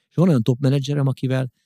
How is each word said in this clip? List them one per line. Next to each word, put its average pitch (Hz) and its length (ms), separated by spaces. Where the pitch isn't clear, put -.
És - 60
van 175 140
olyan 135 140
top 123 180
menedzserem, 139 460
akivel 131 460